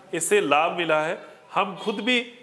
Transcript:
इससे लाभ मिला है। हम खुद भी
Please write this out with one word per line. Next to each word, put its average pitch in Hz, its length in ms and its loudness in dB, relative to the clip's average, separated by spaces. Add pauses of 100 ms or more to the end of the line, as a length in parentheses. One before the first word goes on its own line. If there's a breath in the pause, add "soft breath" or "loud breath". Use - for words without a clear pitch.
(140 loud breath)
इससे 202 260 2
लाभ 160 380 2
मिला 160 240 2
है। 170 160 -4 (360 loud breath)
हम 190 220 0
खुद 214 240 -6
भी 240 200 0 (220)